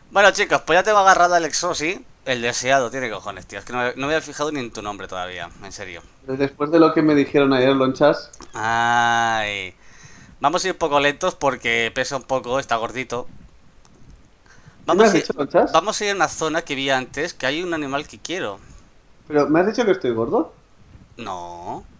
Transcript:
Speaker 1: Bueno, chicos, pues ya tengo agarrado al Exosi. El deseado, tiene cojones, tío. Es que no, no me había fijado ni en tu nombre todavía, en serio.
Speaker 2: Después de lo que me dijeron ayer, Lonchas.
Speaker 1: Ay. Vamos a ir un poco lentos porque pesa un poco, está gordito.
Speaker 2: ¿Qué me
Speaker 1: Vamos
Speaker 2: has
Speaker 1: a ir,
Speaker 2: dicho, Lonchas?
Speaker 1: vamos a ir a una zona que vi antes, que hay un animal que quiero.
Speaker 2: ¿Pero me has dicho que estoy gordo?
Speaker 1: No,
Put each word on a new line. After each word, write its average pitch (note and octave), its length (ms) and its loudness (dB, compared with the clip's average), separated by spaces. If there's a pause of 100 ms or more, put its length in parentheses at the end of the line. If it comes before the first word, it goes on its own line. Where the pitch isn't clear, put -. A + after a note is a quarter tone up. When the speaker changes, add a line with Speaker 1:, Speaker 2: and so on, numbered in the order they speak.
Speaker 1:
Bueno, G3 220 6
chicos, E3+ 300 2
pues E3 160 2
ya F#3+ 60 4
tengo G#3+ 160 2
agarrado F3+ 360 6
al E3+ 100 2
Exosi. D#3+ 580 -4 (220)
El B2 160 -2
deseado, B2 480 0
tiene B2+ 200 -6
cojones, G2 360 -10
tío. G2+ 140 -12
Es G2 60 -12
que B2 80 -12
no, B2 100 -2
no B2 120 -2
me C3+ 100 -6 (100)
había D#3 60 -2
fijado D3 300 -6
ni D3 80 -6
en A#2 120 -8
tu A2 100 -12
nombre G2+ 260 -10
todavía, F2+ 420 -10 (140)
en F#2+ 80 -16
serio. F2 300 -14 (220)
Speaker 2:
Después C#3 480 -4
de E3 80 6
lo D#3 140 6
que D#3+ 80 2
me D3+ 140 4
dijeron C#3 380 4
ayer, C3 220 4
Lonchas. C3+ 560 2 (220)
Speaker 1:
Ay. A2+ 1200 0 (680)
Vamos E3 240 0
a F#3+ 40 -4
ir F3+ 60 -2
un - 60 -16
poco C#3+ 200 2
lentos C#3+ 360 0
porque A#2 600 -2
pesa C3 220 -4
un B2 60 -12
poco, B2+ 360 -4
está C3 160 -4
gordito. A#2+ 500 -6
Speaker 2:
¿Qué - 80 -14
me - 1500 -20
Speaker 1:
Vamos F#3 220 6
Speaker 2:
has G3 60 4
Speaker 1:
a E3 40 2
ir, C#3+ 60 0
Speaker 2:
dicho, - 140 -6
Lonchas? D#3+ 340 0
Speaker 1:
vamos F3+ 300 0
a G#3 40 -2
ir G3+ 60 0
a G3+ 40 -4
una D#3+ 120 0
zona D#3+ 360 -4
que C#3+ 120 -8
vi C3+ 140 -2
antes, C3+ 440 -4
que - 120 -8
hay D3+ 180 -4
un F3 100 -6
animal C#3+ 340 -6
que G#2+ 120 -20
quiero. B2+ 400 -8 (680)
Speaker 2:
¿Pero D3 220 2
me D#3 120 6
has F#3+ 60 0
dicho A3+ 180 0
que G3 60 4
estoy B2+ 200 -2
gordo? C3+ 420 -2 (640)
Speaker 1:
No, F#2 640 -10 (160)